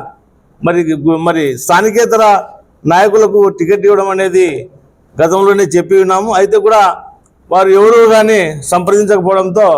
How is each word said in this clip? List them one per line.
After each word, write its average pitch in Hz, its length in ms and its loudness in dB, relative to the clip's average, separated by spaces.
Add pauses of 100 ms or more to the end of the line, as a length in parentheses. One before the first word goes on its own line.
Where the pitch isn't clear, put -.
(600)
మరి 170 180 -2 (200)
గు-, 160 200 -2
మరి 165 240 -2 (140)
స్థానికేతర 220 680 0 (640)
నాయకులకు 202 540 2 (100)
టికెట్ 190 360 -2
ఇవ్వడం 196 240 2
అనేది 190 380 0 (680)
గతంలోనే 196 500 0
చెప్పి 170 320 -2
ఉన్నాము. 190 360 0
అయితే 196 240 0
కూడా 214 240 2 (680)
వారు 190 200 0
ఎవరు 214 300 4 (100)
కానీ 220 300 2 (240)
సంప్రదించకపోవడంతో 190 1040 0 (100)